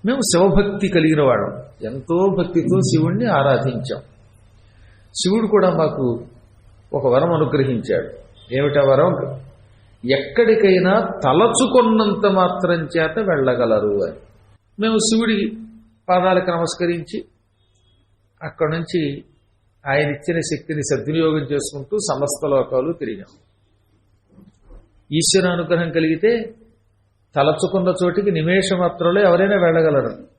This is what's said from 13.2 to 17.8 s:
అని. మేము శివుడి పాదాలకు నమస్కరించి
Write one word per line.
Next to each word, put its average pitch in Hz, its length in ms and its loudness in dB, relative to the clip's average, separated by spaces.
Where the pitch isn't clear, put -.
అని. 95 300 -2
మేము 220 160 0
శివుడి 220 560 0
పాదాలకు 180 420 2
నమస్కరించి 170 720 -4